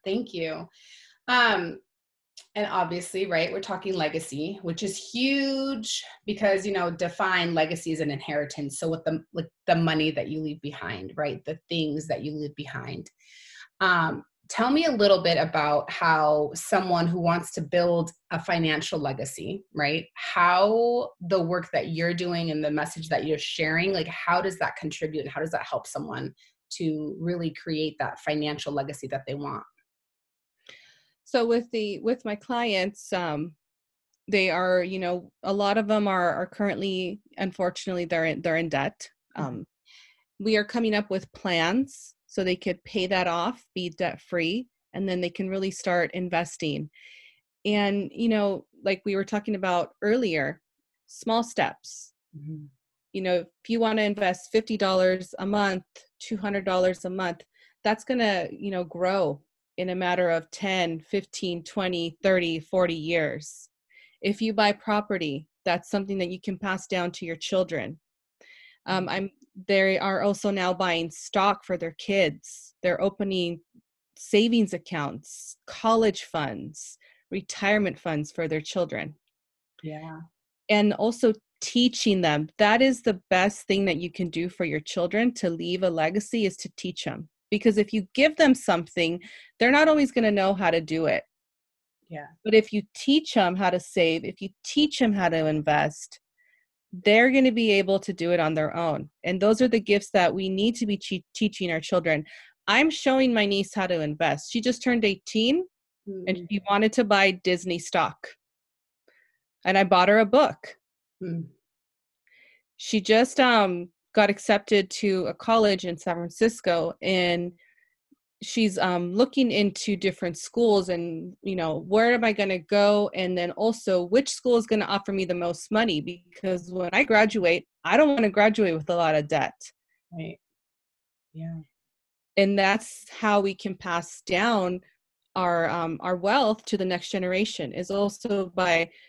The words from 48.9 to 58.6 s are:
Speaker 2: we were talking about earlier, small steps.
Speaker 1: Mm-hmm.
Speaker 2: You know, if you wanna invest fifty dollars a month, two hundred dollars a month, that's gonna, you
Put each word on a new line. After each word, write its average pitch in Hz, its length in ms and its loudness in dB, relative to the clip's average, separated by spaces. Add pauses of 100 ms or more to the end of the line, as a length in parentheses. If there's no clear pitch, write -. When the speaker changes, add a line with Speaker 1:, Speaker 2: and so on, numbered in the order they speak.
Speaker 2:
we 196 100 0
were 196 80 -2
talking 208 320 -4
about 185 360 0 (100)
earlier, 180 600 0 (460)
small 233 360 -2
steps. - 720 -4 (240)
Speaker 1:
Mm-hmm. 151 280 -12 (480)
Speaker 2:
You 190 80 -6
know, 185 140 2
if - 340 -4
you 226 100 2
wanna 220 220 2
invest 202 500 0
fifty 220 260 0
dollars 185 600 2
a 190 60 -6
month, 196 380 0 (360)
two - 180 -8
hundred 202 280 -4
dollars 185 400 0
a 180 40 -6
month, 180 340 -6 (420)
that's 214 180 0
gonna, 208 480 0
you 202 200 -8